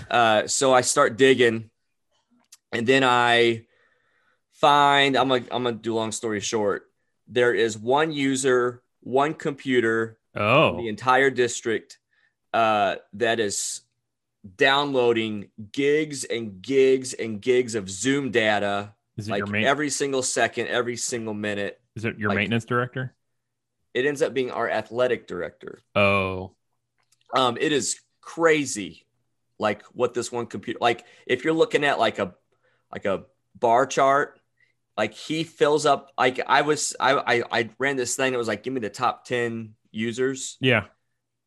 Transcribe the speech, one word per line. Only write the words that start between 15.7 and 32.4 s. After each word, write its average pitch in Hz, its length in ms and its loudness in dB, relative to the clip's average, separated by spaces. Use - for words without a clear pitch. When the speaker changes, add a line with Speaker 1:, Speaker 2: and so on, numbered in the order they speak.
Speaker 1:
gigs 147 520 0
and 104 380 -8
gigs 131 520 2
and 110 260 -8
gigs 123 340 2
of 98 160 -6
Zoom 135 400 -2
data, 104 640 0
Speaker 2:
Is 104 120 -10
it - 40 -6
Speaker 1:
like, 101 60 -2
Speaker 2:
your 101 100 -4
main- 104 160 -2
Speaker 1:
every 139 260 0
single 135 320 -2
second, 117 460 -2
every 120 280 -2
single 113 380 -8
minute. 104 460 -6
Speaker 2:
Is 104 80 -12
it 104 140 -6
your 104 120 -2
Speaker 1:
Like, 101 80 0
Speaker 2:
maintenance 107 260 -4
director? 123 500 -6
Speaker 1:
it 123 100 -2
ends 143 160 -2
up 156 140 -2
being 127 160 -2
our 104 200 -4
athletic 113 560 -2
director. - 540 -12
Speaker 2:
Oh. 95 600 0
Speaker 1:
Um, 123 240 2
it 151 140 0
is 131 260 -2
crazy, 143 880 -2
like, 104 280 0
what - 260 -2
this 120 180 -6
one 120 160 -6
computer, 113 360 -10
like, 117 220 0
if 123 180 -2
you're 160 100 0
looking 160 280 2
at, 139 160 0
like, 135 200 0
a, 92 160 -4